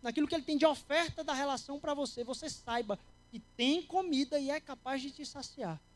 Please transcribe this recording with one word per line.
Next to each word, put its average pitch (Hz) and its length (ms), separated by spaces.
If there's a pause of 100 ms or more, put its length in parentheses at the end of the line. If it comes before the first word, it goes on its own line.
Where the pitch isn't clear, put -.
naquilo 254 260
que - 60
ele 302 100
tem 311 140
de 311 80
oferta 311 580
da 302 80
relação 277 480
pra 294 140
você, 262 280
você 254 280
saiba 233 480 (320)
que 226 100 (160)
tem 277 240
comida 302 580
e 277 120
é 302 100
capaz 262 400
de 277 100
te 294 140
saciar. 233 560 (160)